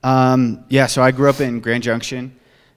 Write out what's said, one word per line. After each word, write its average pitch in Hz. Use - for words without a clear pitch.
Um, 127
yeah, 131
so 131
I 131
grew 135
up 139
in 120
Grand 117
Junction. 123